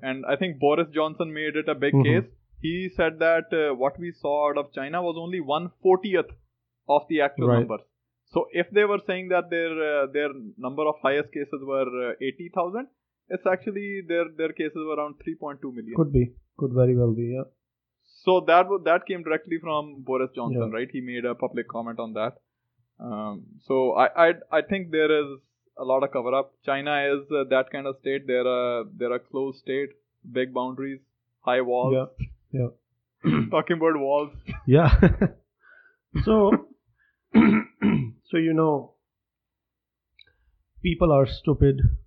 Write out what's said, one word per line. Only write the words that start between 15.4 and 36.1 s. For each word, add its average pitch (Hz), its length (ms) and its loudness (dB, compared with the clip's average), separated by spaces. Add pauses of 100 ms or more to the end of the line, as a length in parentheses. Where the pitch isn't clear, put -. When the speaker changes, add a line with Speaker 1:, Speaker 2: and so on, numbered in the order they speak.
Speaker 1:
two 135 100 -8
million. 113 240 -12
Speaker 2:
Could 151 160 2
be. 123 200 2 (260)
Could 135 160 -4
very 127 220 4
well 120 180 2
be, 120 220 -4
yeah. 135 80 -6 (840)
Speaker 1:
So 185 200 6
that 175 220 6
wa-, 196 160 -2
that 175 220 2
came 180 160 -6
directly 160 360 -2
from 151 440 -6
Boris 131 320 -2
Johnson, 117 360 -2
Speaker 2:
Yeah. 113 80 -4
Speaker 1:
right? 127 140 -4
He 135 80 -8
made 123 240 -8
a 120 100 -4
public 120 340 -6
comment 117 300 -10
on 113 160 -8
that. 110 220 -4 (640)
Um, 107 440 -10 (220)
so 131 260 2
I, 165 360 4
I, 175 40 4 (180)
I 202 120 2
think 190 280 -6
there 156 200 2 (100)
is 139 180 -6 (400)
a 135 60 -10
lot 131 180 2
of 139 100 -2
cover 123 220 -2
up. 135 180 0 (120)
China 143 400 0 (100)
is, 139 160 -4
uh, 143 200 0
that 131 200 4
kind 139 160 -8
of 135 140 -6
state. 139 260 -4
They're 127 200 0
a, 123 380 0 (120)
they're 120 180 -4
a 127 60 -4
closed 135 400 -8
state, 139 300 -6 (420)
big 127 200 -2
boundaries, 131 460 -6 (440)
high 127 180 0
walls. 127 480 0 (440)
Speaker 2:
Yeah, 123 160 -2 (560)
yeah. 156 220 2
<clears throat> 110 40 -10
Speaker 1:
Talking 160 260 0
about 160 220 2
walls. 143 320 -2 (360)
Speaker 2:
Yeah. 139 380 8
<laughs> - 60 -4 (1120)